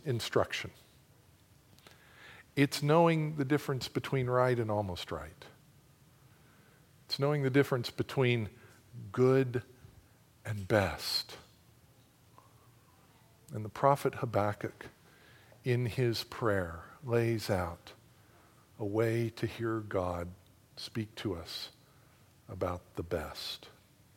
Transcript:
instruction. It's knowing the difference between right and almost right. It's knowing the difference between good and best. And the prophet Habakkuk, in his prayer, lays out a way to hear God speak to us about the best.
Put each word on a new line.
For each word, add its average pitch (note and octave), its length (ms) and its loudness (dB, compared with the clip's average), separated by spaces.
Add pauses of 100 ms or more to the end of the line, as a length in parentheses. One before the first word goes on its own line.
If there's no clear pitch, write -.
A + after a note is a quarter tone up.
instruction. - 640 -2 (1800)
It's C#3 260 2
knowing D#3 540 4
the C#3+ 100 0
difference C#3 420 0
between C3 380 -2
right B2+ 320 4
and A2 140 0
almost G2+ 400 -4
right. D#2+ 340 -10 (1600)
It's - 140 -6
knowing C#3+ 240 2
the C3 60 2
difference C3 420 4
between A#2+ 580 2 (600)
good B2+ 520 4 (800)
and G#2 220 -6
best. - 720 0 (2250)
And G#2+ 100 -6
the G#2+ 60 -8
prophet C#3 460 2
Habakkuk, G#2 720 -2 (760)
in B2 220 2
his A#2 380 0
prayer, F2+ 580 0 (220)
lays A#2 460 0
out F2+ 440 -2 (840)
a A2 60 -4
way A2+ 520 0
to - 80 -2
hear A2+ 340 -4
God F2+ 480 -2 (480)
speak - 400 -8
to G2 200 -4
us - 340 -10 (800)
about F2+ 300 -2 (140)
the F2+ 80 -4
best. - 680 -6 (480)